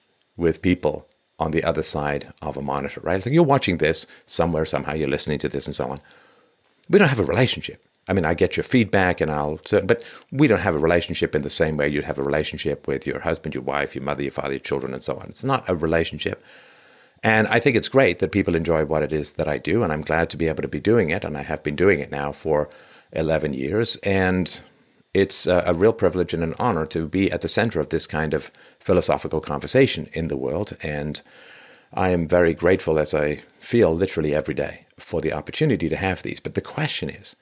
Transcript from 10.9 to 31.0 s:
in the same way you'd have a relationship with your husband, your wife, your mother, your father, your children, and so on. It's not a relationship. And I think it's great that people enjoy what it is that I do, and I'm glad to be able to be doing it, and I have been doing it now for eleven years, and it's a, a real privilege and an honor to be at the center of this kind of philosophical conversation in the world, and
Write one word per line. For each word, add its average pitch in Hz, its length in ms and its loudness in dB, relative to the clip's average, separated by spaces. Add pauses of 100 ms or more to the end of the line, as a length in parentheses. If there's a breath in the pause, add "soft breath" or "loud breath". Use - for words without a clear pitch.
in 78 80 0
the 71 80 -6
same 78 260 0
way 73 120 0
you'd 73 160 -2
have 71 140 -6
a 69 40 -2
relationship 73 640 -2
with 67 200 -4
your 65 140 -4
husband, 80 340 -4
your 64 100 -6
wife, 69 300 -4
your 67 100 -8
mother, 71 180 -4
your 67 100 -4
father, 69 200 -6
your 67 80 -6
children, 65 340 -4
and 65 80 -10
so 67 140 -6
on. - 120 -12
It's - 160 -12
not 131 240 -2
a 92 60 0
relationship. 82 680 -2 (800 soft breath)
And 110 260 4
I 113 100 2
think 120 180 4
it's 98 120 0
great 127 320 4
that 92 120 0
people 92 220 2
enjoy 82 300 2
what 76 180 0
it 73 100 -2
is 76 200 -2
that 78 160 -2
I 71 100 -2
do, 95 240 0
and 85 100 0
I'm 76 100 -2
glad 80 280 0
to - 60 -10
be 80 100 0
able 78 160 -2
to 67 60 -4
be 71 120 -6
doing 101 300 2
it, 87 140 -2
and 73 120 -6
I 71 60 -8
have 78 220 -8
been 76 100 -2
doing 90 240 4
it 71 140 -8
now 71 180 -4
for 73 400 -2 (420 loud breath)
eleven 78 400 0
years, 78 440 -2
and 92 640 0 (540 soft breath)
it's 95 320 2
a, 90 200 4
a 87 80 2
real 98 180 4
privilege 90 420 0
and 82 80 -2
an 82 160 -2
honor 90 280 0
to 82 200 -4
be 92 240 0
at 85 100 -2
the - 80 -2
center 107 320 0
of 73 80 -2
this 80 180 -2
kind 78 280 -2
of 73 160 -6 (280 soft breath)
philosophical 78 640 0
conversation 76 720 0
in 82 160 -4
the 76 80 -4
world, 67 460 -4
and 76 400 -6 (720 loud breath)